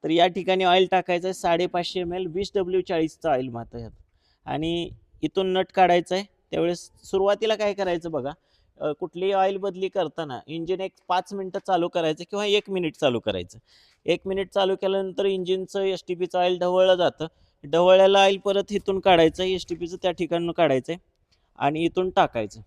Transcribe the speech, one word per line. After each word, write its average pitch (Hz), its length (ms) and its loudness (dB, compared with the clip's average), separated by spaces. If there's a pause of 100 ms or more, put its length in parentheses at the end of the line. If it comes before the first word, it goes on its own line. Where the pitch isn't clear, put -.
तर 156 60 -4
या 165 180 4
ठिकाणी 185 360 0
ऑइल 180 280 4
टाकायचं 180 360 0
आहे 185 60 -4
साडेपाचशे 175 680 -2
एम 175 140 -6
एल, 185 140 -6
वीस 185 280 -6
डब्ल्यू 185 260 0
चाळीसचं 165 480 -4
ऑइल 131 180 0
मारतं 117 300 -12
ह्यात. 113 140 -14 (540)
आणि 165 440 -4 (320)
इथून 185 320 -2
नट 185 120 0 (100)
काढायचं 180 400 4
आहे, 196 80 -2 (280)
त्यावेळेस 170 400 -4 (120)
सुरुवातीला 202 520 0
काय 208 180 -2
करायचं 175 380 -4
बघा, 139 200 -4 (480)
अ, 147 120 -4
कुठलीही 175 400 -6
ऑइल 196 260 0
बदली 190 320 -6
करताना 151 580 -6
इंजिन 165 340 -6
एक 190 100 -6 (160)
पाच 185 260 -4
मिनटं 190 340 -8
चालू 175 220 0
करायचं 165 400 -4
किंवा 208 160 -4
एक 202 240 0
मिनिट 185 260 -4
चालू 123 240 0
करायचं. 95 400 -6 (460)
एक - 200 0
मिनिट 190 240 -4
चालू 190 260 0
केल्यानंतर 190 500 -2
इंजिनचं 190 560 -2
एसटीपीचं 180 580 -4
ऑइल 180 200 0
ढवळलं 185 360 4
जातं, 160 320 0 (380)
ढवळलेलं 185 540 6
ऑइल 196 180 4
परत 196 340 -2
इथून 196 280 -2
काढायचं, 170 440 4
एसटीपीचं 175 580 -6
त्या 180 100 0
ठिकाणून 170 400 -2
काढायचं 147 420 2 (640)
आणि 156 280 0
इथून 185 240 0
टाकायचं. 117 580 0